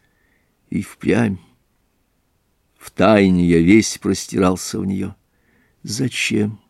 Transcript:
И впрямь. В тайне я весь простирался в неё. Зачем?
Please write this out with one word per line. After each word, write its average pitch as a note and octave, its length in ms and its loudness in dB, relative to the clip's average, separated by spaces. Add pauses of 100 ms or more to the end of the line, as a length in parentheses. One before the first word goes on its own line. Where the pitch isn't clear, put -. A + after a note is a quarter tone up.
(680)
И - 140 -6
впрямь. G#2 560 -2 (1400)
В - 140 -20
тайне F#2+ 520 4
я E2+ 140 4
весь G2 400 4
простирался F#2+ 800 -4
в F#2+ 80 -6
неё. F#2+ 300 -8 (680)
Зачем? A2 880 -4